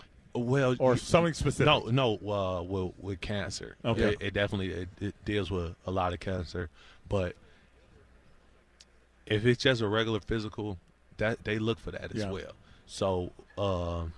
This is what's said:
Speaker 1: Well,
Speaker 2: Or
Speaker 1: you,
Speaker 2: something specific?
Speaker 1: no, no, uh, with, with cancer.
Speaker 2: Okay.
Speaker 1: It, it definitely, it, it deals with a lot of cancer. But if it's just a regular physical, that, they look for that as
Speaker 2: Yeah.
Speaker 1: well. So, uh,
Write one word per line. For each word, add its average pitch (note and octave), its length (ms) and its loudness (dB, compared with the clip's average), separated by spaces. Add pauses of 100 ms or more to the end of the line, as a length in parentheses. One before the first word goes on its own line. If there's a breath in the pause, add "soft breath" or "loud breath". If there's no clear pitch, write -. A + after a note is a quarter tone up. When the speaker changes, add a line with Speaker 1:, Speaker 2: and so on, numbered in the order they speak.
(360 loud breath)
Speaker 1:
Well, B2+ 440 2
Speaker 2:
Or B2+ 140 6
Speaker 1:
you, B2+ 60 4
Speaker 2:
something E3+ 340 4
specific? C3+ 340 2
Speaker 1:
no, A#2 120 6 (100)
no, A2 420 2
uh, F#2 320 0
with, F#2 360 -2
with F#2+ 220 -8
cancer. - 540 -6 (100)
Speaker 2:
Okay. A2 280 2
Speaker 1:
It, - 80 -8
it G2 120 -4
definitely, G2+ 380 0
it, F2+ 180 -6 (100)
it G2+ 160 -4 (100)
deals G2+ 260 0
with F2 240 -2 (100)
a F#2 60 -4
lot F2+ 220 0
of F2 60 -8
cancer. F2+ 500 -4 (400 soft breath)
But F#2+ 260 0 (1900 soft breath)
if G#2+ 200 2
it's B2 160 4
just C3 200 4
a A2 60 0
regular A2 320 2
physical, G#2+ 580 -6 (400)
that, A2 260 -2
they A2 160 -2
look A2 200 0
for - 120 -12
that - 240 -10
as G#2+ 80 -2
Speaker 2:
Yeah. F#2+ 80 -4
Speaker 1:
well. F2+ 220 -8 (320 soft breath)
So, F#2 460 -2 (260)
uh, F2 480 -2 (120)